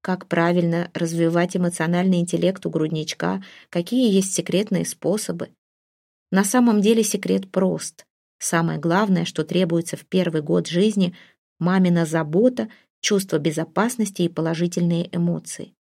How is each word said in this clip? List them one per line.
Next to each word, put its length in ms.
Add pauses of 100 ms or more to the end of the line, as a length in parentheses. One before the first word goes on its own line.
Как 260
правильно 640
развивать 600
эмоциональный 640
интеллект 460
у 60
грудничка? 720 (260)
Какие 420
есть 220
секретные 520
способы? 640 (840)
На 120
самом 380
деле 220
секрет 480
прост. 540 (340)
Самое 400
главное, 460
что 180
требуется 520
в 100
первый 360
год 260
жизни – 460 (460)
мамина 460
забота – 640 (320)
чувство 360
безопасности 840
и 60
положительные 840
эмоции. 640